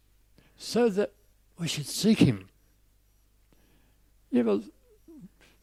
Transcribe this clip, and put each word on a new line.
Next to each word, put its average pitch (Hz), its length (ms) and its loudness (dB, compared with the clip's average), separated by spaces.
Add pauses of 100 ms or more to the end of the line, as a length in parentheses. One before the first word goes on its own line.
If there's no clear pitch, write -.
(560)
so 233 320 0
that 202 240 -2 (460)
we 170 80 -6
should 147 200 -6
seek - 340 2
him. 95 280 2 (1800)
You 247 80 0
ever 220 220 0 (1040)